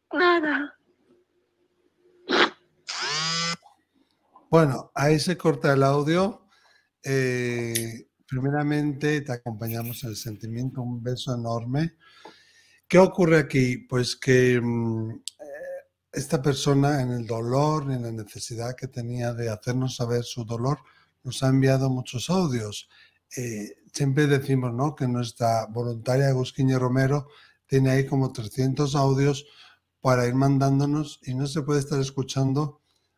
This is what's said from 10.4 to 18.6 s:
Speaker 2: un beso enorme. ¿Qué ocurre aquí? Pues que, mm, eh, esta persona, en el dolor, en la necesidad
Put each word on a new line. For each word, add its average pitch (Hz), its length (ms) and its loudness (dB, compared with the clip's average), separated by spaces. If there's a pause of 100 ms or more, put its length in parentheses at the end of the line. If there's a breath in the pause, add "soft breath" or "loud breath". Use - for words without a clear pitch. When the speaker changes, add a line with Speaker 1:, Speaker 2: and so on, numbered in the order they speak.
Speaker 2:
un 120 200 -8
beso 123 320 -6
enorme. 120 600 -4 (960 soft breath)
¿Qué 175 100 8
ocurre 185 400 6
aquí? 127 400 2
Pues 123 380 -2
que, 127 460 4
mm, 117 480 -2
eh, 107 100 -14 (920)
esta 147 300 -2
persona, 143 600 2
en 127 100 -2
el 120 140 -6
dolor, 135 640 0
en 127 120 -4
la 117 100 -8
necesidad 113 640 -10